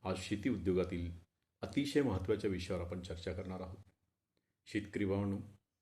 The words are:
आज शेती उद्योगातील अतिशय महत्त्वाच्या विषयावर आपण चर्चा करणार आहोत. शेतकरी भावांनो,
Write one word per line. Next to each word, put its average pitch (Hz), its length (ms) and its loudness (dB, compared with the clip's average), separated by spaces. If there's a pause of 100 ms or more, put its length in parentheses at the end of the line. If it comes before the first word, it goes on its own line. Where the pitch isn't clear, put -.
आज 92 140 0
शेती 104 300 0
उद्योगातील 90 640 2 (520)
अतिशय 143 400 2
महत्त्वाच्या 101 480 2
विषयावर 87 320 -2
आपण 90 200 -6
चर्चा 90 300 -6
करणार 92 280 -6
आहोत. 92 180 -10 (880)
शेतकरी - 380 0
भावांनो, 98 320 2 (460)